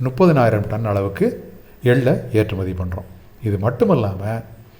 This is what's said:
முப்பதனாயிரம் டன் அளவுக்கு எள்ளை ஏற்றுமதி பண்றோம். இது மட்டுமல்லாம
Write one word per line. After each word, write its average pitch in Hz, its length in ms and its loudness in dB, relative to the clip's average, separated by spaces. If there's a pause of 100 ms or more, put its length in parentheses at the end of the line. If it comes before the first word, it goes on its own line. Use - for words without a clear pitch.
முப்பதனாயிரம் 127 680 4
டன் 110 200 -4
அளவுக்கு 98 360 0 (640)
எள்ளை 131 220 4 (260)
ஏற்றுமதி 95 400 -2
பண்றோம். 90 300 -8 (380)
இது 101 180 0
மட்டுமல்லாம 120 580 0 (560)